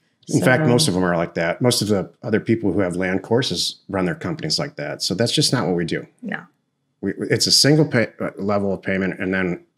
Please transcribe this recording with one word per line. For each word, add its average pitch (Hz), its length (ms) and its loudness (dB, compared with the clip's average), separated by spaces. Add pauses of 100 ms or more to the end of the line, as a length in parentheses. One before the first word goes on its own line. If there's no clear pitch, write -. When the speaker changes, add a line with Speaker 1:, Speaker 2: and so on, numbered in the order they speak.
(260)
Speaker 1:
In - 140 2
fact, 127 240 4
Speaker 2:
So 131 40 4
Speaker 1:
most 120 200 4
of 92 40 0
them 90 120 0
are 87 100 2
like 85 200 -2
that. 85 260 -2
Most 123 200 2
of 107 60 0
the 95 220 0 (120)
other 110 200 -6
people 107 320 0
who 92 80 0
have 87 160 -2
land 92 240 -2
courses 110 560 -2 (100)
run 95 180 -2
their 85 100 -2
companies 80 440 -6
like 71 160 -6
that. 73 260 -8
So - 120 -4
that's 113 180 0
just - 220 2
not 117 140 0
what 90 80 0
we 85 100 0
do. 78 200 -6 (160)
Speaker 2:
No. - 180 -8 (600)
Speaker 1:
We, 98 140 -4 (160)
it's - 180 0
a 95 40 0
single 151 340 6
pay, 117 220 0 (120)
uh, 104 180 -4
level 101 360 0
of 90 80 -6
payment 95 400 -2
and 92 120 -2
then 92 300 -2 (140)